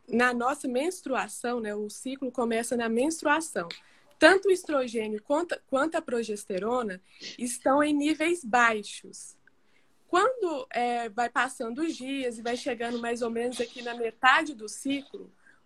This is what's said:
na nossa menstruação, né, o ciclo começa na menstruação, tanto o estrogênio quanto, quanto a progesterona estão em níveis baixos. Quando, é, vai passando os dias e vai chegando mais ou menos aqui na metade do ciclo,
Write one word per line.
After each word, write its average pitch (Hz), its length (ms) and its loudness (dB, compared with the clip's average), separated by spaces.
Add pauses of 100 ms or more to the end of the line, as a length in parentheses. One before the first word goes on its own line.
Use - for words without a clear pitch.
na 247 260 4
nossa 262 320 -2
menstruação, 247 920 -2
né, 208 140 -4
o 208 140 -6
ciclo 262 440 -8
começa 233 440 0
na 233 120 -2
menstruação, 285 800 0 (500)
tanto 381 300 8
o - 20 6
estrogênio 233 720 -2
quanto, 330 340 0 (120)
quanto 294 260 2
a 320 80 -2
progesterona 220 960 -4 (380)
estão 269 460 2
em 302 100 2
níveis 311 500 2
baixos. 220 920 0 (720)
Quando, 381 640 2
é, 240 400 -2
vai 233 180 -2
passando 247 540 -2
os 320 120 -2
dias 254 440 -6
e 226 40 -12
vai 240 140 -2
chegando 240 420 -4
mais 233 240 -4
ou 233 80 -2
menos 240 300 -2
aqui 240 220 -8
na 240 120 -6
metade 262 600 4
do 214 140 -12
ciclo, 269 640 -6 (360)